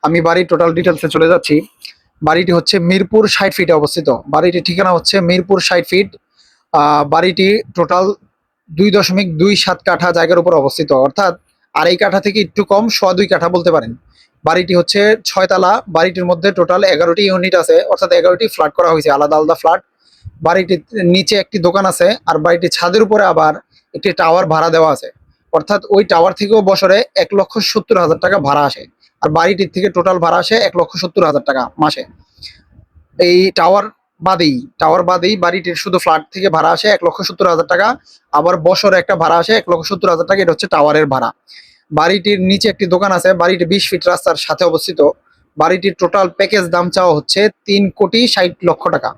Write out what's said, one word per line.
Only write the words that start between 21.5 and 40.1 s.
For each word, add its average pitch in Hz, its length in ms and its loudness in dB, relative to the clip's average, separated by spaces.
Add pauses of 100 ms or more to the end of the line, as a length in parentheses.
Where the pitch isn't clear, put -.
দোকান 180 260 0
আছে, 180 220 2 (180)
আর 165 140 0
বাড়িটির 170 360 0
ছাদের 180 280 0
উপরে 208 220 2
আবার 160 280 2 (400)
একটি 170 200 -4
টাওয়ার 170 320 2
ভাড়া 160 240 0
দেওয়া 160 220 2
আছে, 131 180 -6 (440)
অর্থাৎ 190 360 0
ওই 202 140 4
টাওয়ার 175 300 2
থেকেও 208 280 0
বছরে 190 360 2 (180)
এক 175 180 0
লক্ষ 190 260 -2
সত্তর 196 400 -2
হাজার 160 200 0
টাকা 185 200 0
ভাড়া 143 260 0
আসে। - 180 -6 (380)
আর 160 80 0
বাড়িটির 175 440 0
থেকে 190 160 -4
টোটাল 185 300 -2
ভাড়া 165 180 0
আসে 180 180 -2
এক 220 220 0
লক্ষ 170 200 -2
সত্তর 175 280 -2
হাজার 147 180 0
টাকা 135 200 -2 (160)
মাসে। 151 240 -2 (1120)
এই 175 220 2 (120)
টাওয়ার 190 340 0 (360)
বাদেই, 170 340 0 (240)
টাওয়ার 165 240 2
বাদেই 180 340 0
বাড়িটির 175 460 -4
শুধু 185 160 -2
ফ্ল্যাট 294 320 0
থেকে 190 180 -4
ভাড়া 160 220 0
আসে 170 160 -2
এক 208 160 2
লক্ষ - 180 0
সত্তর 190 260 -2
হাজার 165 200 0
টাকা। 185 200 0 (460)
আবার 165 240 2
বছরে 185 400 2
একটা 180 180 0
ভাড়া 165 220 0
আসে 170 160 0
এক 226 160 0
লক্ষ 165 160 0
সত্তর 190 240 -2